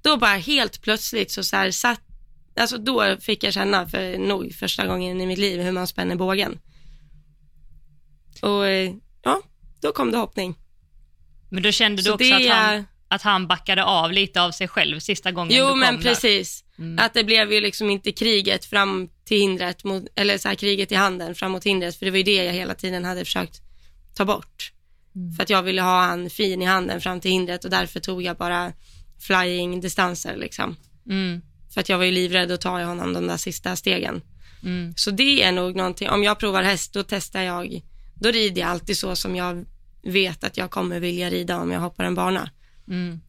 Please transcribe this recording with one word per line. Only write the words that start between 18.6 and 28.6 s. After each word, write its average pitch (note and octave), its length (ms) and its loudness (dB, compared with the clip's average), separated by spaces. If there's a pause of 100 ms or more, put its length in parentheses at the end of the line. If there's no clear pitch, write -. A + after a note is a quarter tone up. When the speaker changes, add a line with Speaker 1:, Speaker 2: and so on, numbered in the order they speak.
Speaker 1:
fram G3 440 0 (160)
till G#3+ 120 2
hindret F#3 460 0
mot, F#3+ 200 -4 (120)
eller G3+ 220 2
så G3+ 100 -6
här, G3 80 0
kriget G3 360 0
i G3+ 40 0
handen F3+ 400 0
fram F#3+ 160 -4
mot F#3 120 -6
hindret, F#3 320 0
för - 100 -10
det F#3+ 60 0
var F#3+ 60 2
ju F#3+ 60 4
det F#3+ 200 4
jag F3 100 0
hela F3+ 220 -4
tiden F#3 300 -4
hade F3+ 200 -6
försökt - 360 -6 (520)
ta G3 120 0
bort. - 460 -4 (440)
Speaker 2:
Mm. F3 180 -8
Speaker 1:
För F3+ 100 -2
att F#3+ 60 -2
jag F#3+ 140 4
ville F#3 180 0
ha F#3 200 4
han F3 280 0
fin F#3 320 0
i F3+ 40 0
handen F#3 360 2
fram F3+ 180 -4
till F#3 120 0
hindret F3+ 340 0
och F#3 60 -4
därför F3+ 280 -2
tog F3+ 240 -6
jag F3 140 -4
bara F3 360 -2 (460)